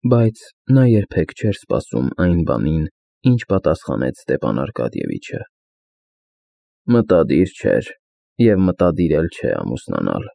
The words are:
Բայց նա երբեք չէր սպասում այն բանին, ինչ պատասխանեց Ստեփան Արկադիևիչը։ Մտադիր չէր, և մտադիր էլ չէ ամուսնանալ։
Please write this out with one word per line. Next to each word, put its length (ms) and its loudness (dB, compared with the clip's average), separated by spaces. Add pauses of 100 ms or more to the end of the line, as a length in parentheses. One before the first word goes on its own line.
Բայց 340 2 (300)
նա 180 6
երբեք 460 0
չէր 260 -4
սպասում 560 -4
այն 300 0
բանին, 420 -2 (380)
ինչ 200 2
պատասխանեց 760 -2
Ստեփան 400 -2
Արկադիևիչը։ 760 -8 (1500)
Մտադիր 680 2
չէր, 320 -2 (540)
և 220 4
մտադիր 520 2
էլ 160 0
չէ 240 -6
ամուսնանալ։ 800 -6